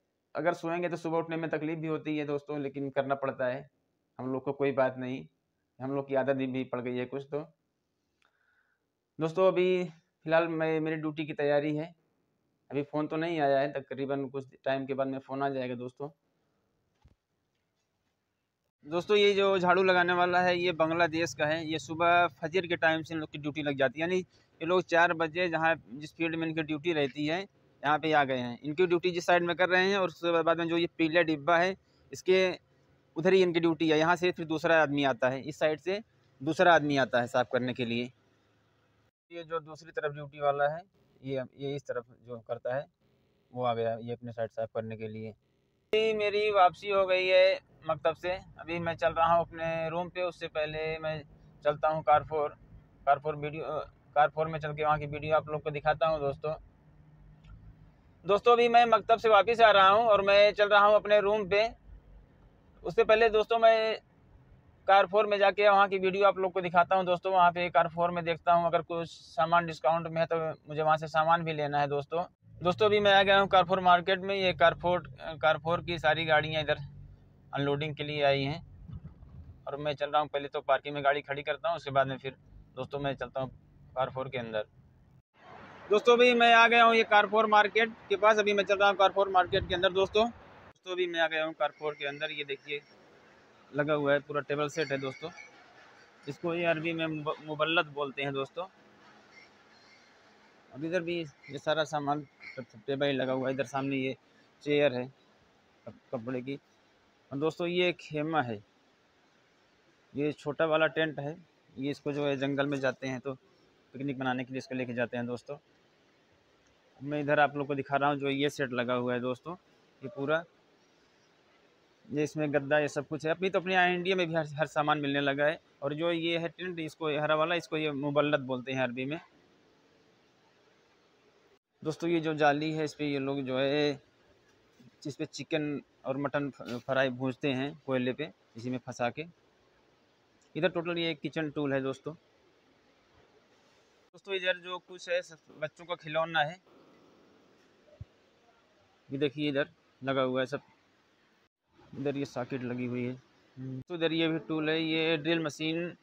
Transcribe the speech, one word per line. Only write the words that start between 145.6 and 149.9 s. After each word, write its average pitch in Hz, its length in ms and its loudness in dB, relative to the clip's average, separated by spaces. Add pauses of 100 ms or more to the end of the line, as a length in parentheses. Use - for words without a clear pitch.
का 170 100 -6
खिलौना 165 440 -2
है, 160 200 -2 (2500)
ये 139 80 -6
देखिए 147 320 -4
इधर 143 200 -2 (320)